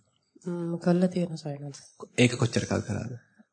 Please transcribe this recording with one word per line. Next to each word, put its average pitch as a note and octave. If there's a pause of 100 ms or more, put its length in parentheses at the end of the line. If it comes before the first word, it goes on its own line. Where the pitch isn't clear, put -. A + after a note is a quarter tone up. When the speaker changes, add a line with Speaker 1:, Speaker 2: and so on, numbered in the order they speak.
(420)
Speaker 1:
ම්ම්, E3+
කළා F3+
තියෙනවා E3+
සයනස්. C#3+ (380)
Speaker 2:
ඒක A#2+
කොච්චර A#2
කල් G2
කරාද? A2+ (420)